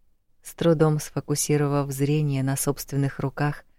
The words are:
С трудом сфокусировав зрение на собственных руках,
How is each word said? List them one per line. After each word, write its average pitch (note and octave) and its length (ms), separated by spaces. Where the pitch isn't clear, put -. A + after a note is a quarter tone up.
С - 120
трудом D#3 440
сфокусировав C#3+ 920
зрение C#3+ 520
на C3+ 140
собственных C#3 640
руках, D3 440